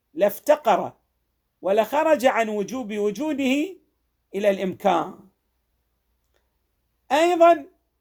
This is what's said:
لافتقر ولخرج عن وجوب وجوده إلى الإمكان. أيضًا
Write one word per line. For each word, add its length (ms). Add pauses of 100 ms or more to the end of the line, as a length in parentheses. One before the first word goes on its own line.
(140)
لافتقر 800 (680)
ولخرج 640
عن 240
وجوب 440
وجوده 840 (600)
إلى 140
الإمكان. 800 (1800)
أيضًا 540 (360)